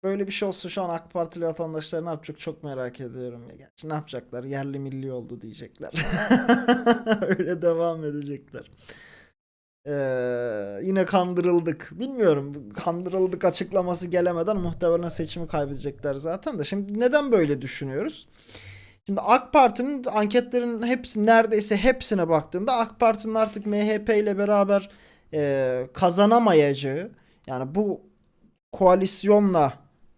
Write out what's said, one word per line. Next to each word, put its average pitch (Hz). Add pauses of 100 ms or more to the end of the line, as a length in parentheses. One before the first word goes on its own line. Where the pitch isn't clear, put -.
Böyle 196
bir 196
şey 202
olsa 185
şu 196
an 180
ak 165
Partili 170
vatandaşlar 160
ne 170
yapacak 156
çok -
merak 131
ediyorum 120
ya. -
Gerçi 135
ne 160
yapacaklar? 127
"Yerli 139
milli 135
oldu." 120
diyecekler. - (1300)
<laughs> 180
Öyle 175
devam 165
edecekler. 143 (1160)
Ee, 123
yine 190
kandırıldık. 175
Bilmiyorum. 151
Kandırıldık 185
açıklaması 180
gelemeden 175
muhtemelen 175
seçimi 165
kaybedecekler 143
zaten 180
de. 214
Şimdi 202
neden 262
böyle 147
düşünüyoruz? 139 (800)
Şimdi 196
ak 240
Parti'nin 262
anketlerin 240
hepsi, 240
neredeyse 220
hepsine 202
baktığında 180
ak 220
Parti'nin 220
artık 220
M 208
H 214
P 214
ile 208
beraber, 202 (420)
e, 135
kazanamayacağı, 175 (360)
yani 131
bu 202 (720)
koalisyonla, 190 (460)